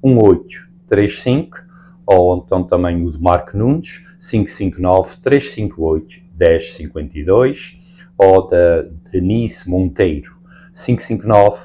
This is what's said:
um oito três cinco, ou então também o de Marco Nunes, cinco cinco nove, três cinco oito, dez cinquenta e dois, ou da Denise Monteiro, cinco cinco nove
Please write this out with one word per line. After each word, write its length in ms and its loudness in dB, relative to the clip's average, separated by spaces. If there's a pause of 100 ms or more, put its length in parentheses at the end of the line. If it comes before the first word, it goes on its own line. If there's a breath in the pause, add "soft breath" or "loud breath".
um 160 4
oito 500 2 (180)
três 340 -2
cinco, 360 -4 (480 soft breath)
ou 320 2
então 260 -4
também 400 -2
o 60 -4
de 100 -12
Marco 380 -2
Nunes, 480 -4 (140 soft breath)
cinco 300 -4
cinco 320 -8
nove, 360 0
três 340 -2
cinco 320 -8
oito, 380 -6 (120)
dez 420 0
cinquenta 420 -14
e 60 -12
dois, 560 -2 (380 soft breath)
ou 300 4
da 360 2 (280)
Denise 560 -4
Monteiro, 720 -4 (340 soft breath)
cinco 300 -4
cinco 240 -8
nove 400 4